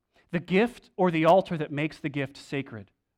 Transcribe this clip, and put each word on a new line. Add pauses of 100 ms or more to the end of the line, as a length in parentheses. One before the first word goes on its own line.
(320)
the
gift
or
the
altar
that
makes
the
gift
sacred? (280)